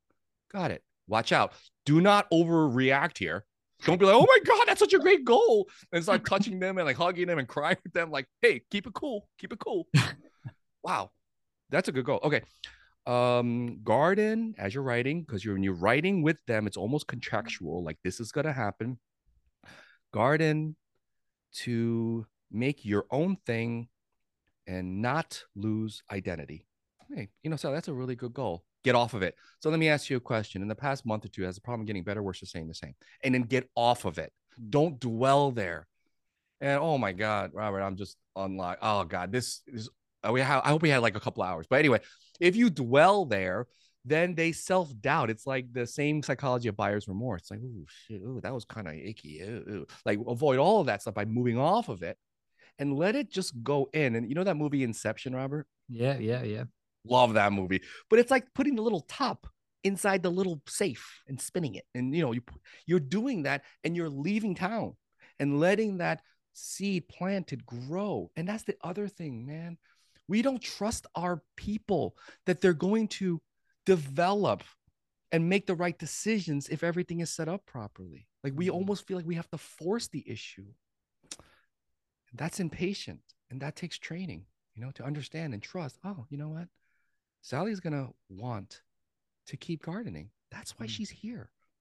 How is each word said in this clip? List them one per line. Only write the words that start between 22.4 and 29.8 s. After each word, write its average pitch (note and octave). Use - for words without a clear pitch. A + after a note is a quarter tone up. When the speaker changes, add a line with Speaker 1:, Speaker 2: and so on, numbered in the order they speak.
Speaker 1:
make B2+
your G2+
own F3
thing A#2
and F#2
not C#3
lose G#2+
identity. E2+
Hey, C3
you D#3
know, D#3+
Sally, C#3
that's E3
a D#3
really B2+
good A#2+
goal. G#2
Get B2+
off A#2+
of G2+
it. F2
So -
let D#3+
me D#3+